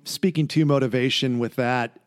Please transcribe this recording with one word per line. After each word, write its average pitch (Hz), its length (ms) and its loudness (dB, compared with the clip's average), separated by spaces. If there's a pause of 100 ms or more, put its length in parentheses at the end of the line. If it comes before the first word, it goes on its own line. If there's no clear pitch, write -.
speaking 156 440 -2
to 156 180 2
motivation 127 720 0
with 117 180 -2
that, 123 500 -2